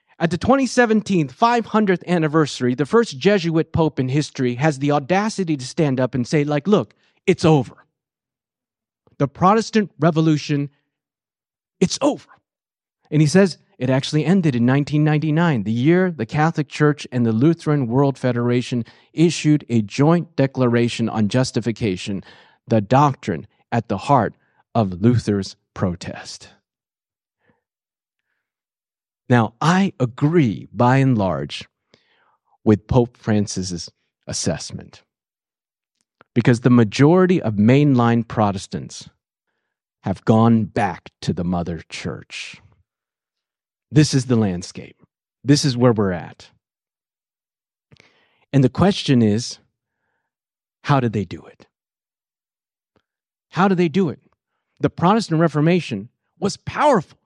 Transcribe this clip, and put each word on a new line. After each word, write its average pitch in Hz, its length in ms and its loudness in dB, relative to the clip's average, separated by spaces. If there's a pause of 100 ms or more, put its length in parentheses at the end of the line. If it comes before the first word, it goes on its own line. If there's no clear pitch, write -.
(180)
At 165 120 -2
the 175 60 -6
twenty 262 300 0
seventeen 208 640 0
five 233 360 0
hundredth 202 420 0
anniversary, 151 680 0
the 143 100 -2
first 220 340 0
Jesuit 165 540 0
pope 160 260 0
in 131 120 -2
history 131 460 -2
has 139 220 0
the 143 140 -2
audacity 170 640 -2
to 127 100 -10
stand 139 320 -2
up 127 160 -2
and 123 120 -2
say, 147 180 0
like, 147 240 -4
"Look, 185 260 0 (320)
it's 180 200 2
over. 147 400 0 (1300)
The 143 80 -2
Protestant 208 720 0
Revolution, 151 720 0 (1080)
it's - 200 -2
over." 262 300 -4 (800)
And 151 100 0
he 156 60 4
says 185 320 2 (180)
it 127 140 -4
actually 139 340 0
ended 165 300 2
in 117 100 2
nineteen 139 380 2
ninety-nine, 151 640 0
the 107 80 -4
year 170 400 2
the 117 120 -6
Catholic 151 440 -2
Church 147 420 0
and 120 160 0
the 113 60 2
Lutheran 147 560 0
World 135 280 0
Federation 120 680 -2 (280)
issued 151 560 2
a 117 140 0
joint 151 540 0
declaration 120 720 0
on 107 200 -2
justification, 107 960 -4 (460)
the 113 120 2
doctrine 127 680 0 (240)
at 117 160 -4
the 98 100 -4
heart 120 380 0 (360)
of 95 300 -2
Luther's 104 540 0 (180)
protest. - 760 -10 (2750)
Now, 117 320 2
I 180 380 0
agree, 131 720 -2
by 120 260 2
and 135 200 2
large, 78 500 -4 (960)
with 107 240 -8
Pope 120 300 -2
Francis's 95 720 -6 (380)
assessment, - 760 -10 (1300)
because 117 260 2
the 131 100 2
majority 151 720 4
of 107 140 -4
mainline 117 680 4
Protestants 98 840 -6 (920)
have 92 220 -8
gone 113 400 4
back 95 460 -6 (100)
to - 120 -6
the 87 120 -6
mother 87 440 -6
church. - 760 -14 (1300)
This 147 240 2
is 131 120 0
the 123 100 2
landscape. 92 680 -6 (400)
This 143 220 2
is 131 120 -2
where 120 160 4
we're 101 200 0
at. 82 380 -12 (2000)
And 139 100 4
the 127 80 4
question 160 500 2
is, 110 380 0 (1300)
how 143 160 0
did 120 120 -2
they 104 120 -4
do 82 200 -16
it? - 220 -20 (1800)
How 185 180 2
did 190 80 2
they 175 120 2
do 175 200 0
it? - 120 -10 (600)
The 135 80 0
Protestant 175 520 0
Reformation 151 680 0 (300)
was 185 180 -4
powerful. 240 680 -2